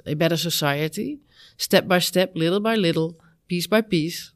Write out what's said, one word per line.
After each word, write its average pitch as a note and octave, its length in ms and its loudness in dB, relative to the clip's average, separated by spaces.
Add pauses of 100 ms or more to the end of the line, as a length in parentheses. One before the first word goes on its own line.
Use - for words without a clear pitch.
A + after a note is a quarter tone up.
a - 80 -4
better D#3+ 220 2
society, D#3 840 -2 (380)
step - 320 2
by F3+ 120 4
step, F#3 340 0
little F3 260 0
by A3+ 160 0
little, E3 420 0 (300)
piece F3 180 -4
by A3 140 4
piece, E3+ 560 -2